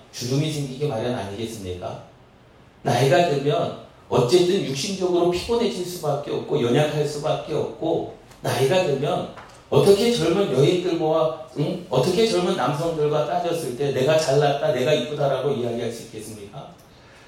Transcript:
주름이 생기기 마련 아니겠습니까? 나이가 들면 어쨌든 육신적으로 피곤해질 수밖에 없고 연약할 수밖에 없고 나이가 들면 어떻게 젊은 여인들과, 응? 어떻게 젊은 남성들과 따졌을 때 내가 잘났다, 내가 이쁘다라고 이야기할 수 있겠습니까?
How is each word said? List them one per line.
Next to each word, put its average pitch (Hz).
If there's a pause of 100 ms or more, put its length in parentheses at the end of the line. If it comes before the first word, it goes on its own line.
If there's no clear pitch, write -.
(120)
주름이 139
생기기 143
마련 120
아니겠습니까? 98 (800)
나이가 139
들면 - (220)
어쨌든 175
육신적으로 175
피곤해질 185
수밖에 -
없고 -
연약할 147
수밖에 147
없고 - (240)
나이가 147
들면 143 (340)
어떻게 202
젊은 196
여인들과, 165 (100)
응? -
어떻게 180
젊은 180
남성들과 151
따졌을 165
때 139
내가 131
잘났다, 143
내가 127
이쁘다라고 139
이야기할 117
수 -
있겠습니까? 107 (560)